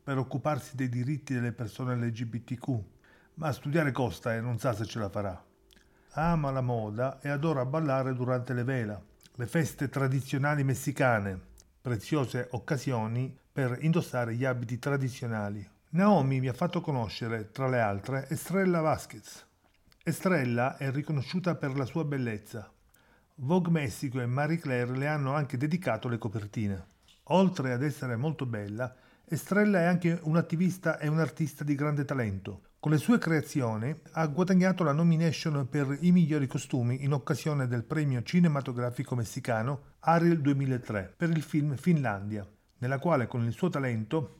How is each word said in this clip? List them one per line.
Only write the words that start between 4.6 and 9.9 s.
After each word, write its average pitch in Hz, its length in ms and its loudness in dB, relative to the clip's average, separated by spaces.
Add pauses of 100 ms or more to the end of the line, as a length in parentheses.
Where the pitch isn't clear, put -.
se 107 120 -2
ce 117 160 -6
la 101 80 -2
farà. 98 360 -6 (680)
Ama 156 400 0
la 135 80 0
moda 120 600 -2
e 143 80 -6
adora 143 380 0
ballare 135 480 0
durante 123 400 0
le 123 80 0
vela, 113 400 -2 (320)
le 120 120 -6
feste 147 420 0
tradizionali 139 720 0